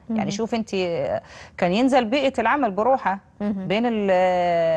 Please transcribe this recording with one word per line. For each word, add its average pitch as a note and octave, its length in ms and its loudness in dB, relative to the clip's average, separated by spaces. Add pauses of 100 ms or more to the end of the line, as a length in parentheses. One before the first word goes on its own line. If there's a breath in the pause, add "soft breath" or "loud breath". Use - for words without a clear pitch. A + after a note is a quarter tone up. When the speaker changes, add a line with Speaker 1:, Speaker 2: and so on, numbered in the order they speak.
Speaker 1:
مهم. A3 100 -4
Speaker 2:
يعني G3+ 120 -2
شوف G#3+ 240 -4
أنت، A3+ 160 -4 (840 loud breath)
كان F3 160 0
ينزل B3 320 4
بيئة C4 360 0
العمل A#3+ 300 2
بروحه G#3 480 0 (220)
Speaker 1:
مهم. G3 280 -4
Speaker 2:
بين G#3+ 180 0
ال-، G#3+ 240 0 (640)